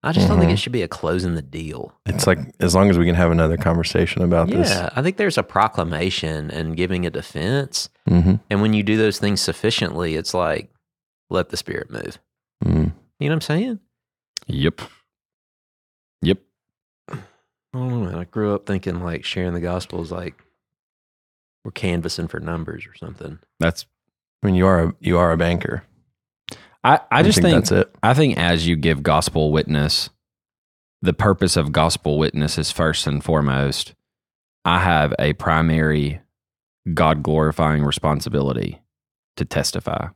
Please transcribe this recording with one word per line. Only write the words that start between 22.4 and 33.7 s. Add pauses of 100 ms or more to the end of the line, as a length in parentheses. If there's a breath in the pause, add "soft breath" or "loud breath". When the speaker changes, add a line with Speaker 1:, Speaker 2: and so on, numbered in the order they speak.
Speaker 1:
numbers
or
something. (220)
Speaker 3:
That's (560)
Speaker 2:
I
mean,
you
are
a,
you
are
a
banker. (1000 loud breath)
Speaker 3:
I,
I (200)
Speaker 2:
I
Speaker 3:
just
Speaker 2:
think
Speaker 3:
think,
Speaker 2:
that's
it.
Speaker 3:
I
think
as
you
give
gospel
witness, (920)
the
purpose
of
gospel
witness
is
first
and
foremost, (720)